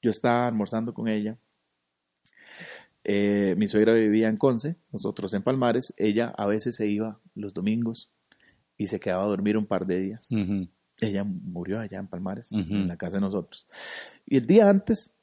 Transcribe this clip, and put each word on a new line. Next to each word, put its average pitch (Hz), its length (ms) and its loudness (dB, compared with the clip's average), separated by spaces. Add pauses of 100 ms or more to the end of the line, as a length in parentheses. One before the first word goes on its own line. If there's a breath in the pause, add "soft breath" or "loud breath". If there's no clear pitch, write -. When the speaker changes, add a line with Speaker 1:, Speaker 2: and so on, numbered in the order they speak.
Speaker 1:
yo 120 80 2
estaba 120 380 2
almorzando 113 460 -2
con 113 140 -4
ella. 107 300 -2 (1700 loud breath)
Eh, 101 540 2
mi 104 100 2
suegra 110 260 6
vivía 110 360 6
en 110 80 0
Conce, 139 400 0 (140)
nosotros 104 440 -6
en 98 80 -2
Palmares. 127 540 0
Ella 110 400 0
a 101 100 -2
veces 110 280 -2
se 107 120 -2
iba 107 320 -4 (160)
los 101 180 -10
domingos 113 560 -4 (680 soft breath)
y 104 100 -4
se 95 120 -4
quedaba 92 260 -2
a - 20 0
dormir 104 300 0
un 107 100 -2
par 92 180 -2
de 92 140 -2
días. 98 320 -6
Speaker 2:
Ujú. 98 360 -2 (340)
Speaker 1:
Ella 101 240 -2
murió 92 540 -8
allá 95 200 -10
en 98 80 -10
Palmares, 92 460 -10
Speaker 2:
Ujú. 98 200 -2
Speaker 1:
en 95 140 0
la 87 100 -6
casa 92 200 -6
de 98 40 0
nosotros. 98 460 -4 (580 loud breath)
Y 139 120 2
el 117 100 0
día 202 220 8
antes - 520 2